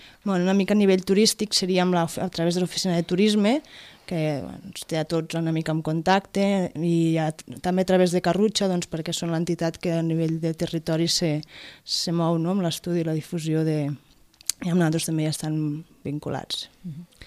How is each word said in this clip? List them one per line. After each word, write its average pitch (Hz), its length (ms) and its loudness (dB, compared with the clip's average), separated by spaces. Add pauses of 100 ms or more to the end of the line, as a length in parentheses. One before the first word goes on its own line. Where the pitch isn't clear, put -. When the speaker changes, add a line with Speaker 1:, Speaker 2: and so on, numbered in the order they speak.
(240)
Speaker 1:
Bueno, 185 220 2
una 190 100 4
mica 202 180 2
a 208 60 4
nivell 190 240 4
turístic 208 500 2
seria 185 300 2
amb 180 120 4
la, 170 120 2
a - 240 -4
través 170 240 0
de 180 80 2
l'oficina 180 320 -2
de 170 80 2
turisme, 208 540 2 (500)
que, 156 320 -2
bueno, 85 200 -10 (120)
ens - 160 -14
té 165 120 -4
a 151 40 -2
tots 160 320 -4
una 165 160 0
mica 160 240 -2
en 160 80 -2
contacte, 190 960 0
i 165 400 2
a, 156 80 0 (360)
també 185 200 0
a 180 80 -4
través 185 240 4
de 180 80 2
Carrutxa, 196 480 2
doncs, 175 160 -2
perquè 160 240 -8
són 165 240 -4
l'entitat 165 480 -2
que 170 140 0
a 165 40 0
nivell 165 380 0
de 160 160 -2
territori 165 560 -2
se, 151 300 0 (420)
se - 320 -2
mou, 170 240 2
no?, 170 160 0
amb 196 80 0
l'estudi 170 400 -2
i 160 40 -2
la 160 120 -2
difusió 160 480 -2
de... 156 100 0 (840)
i 180 80 -2
amb 180 80 4
nosaltres 160 320 0
també 156 160 0
ja 156 80 -2
estan 156 240 -4 (480)
vinculats. - 600 -8 (180)
Speaker 2:
Mhm. 160 160 -12 (240)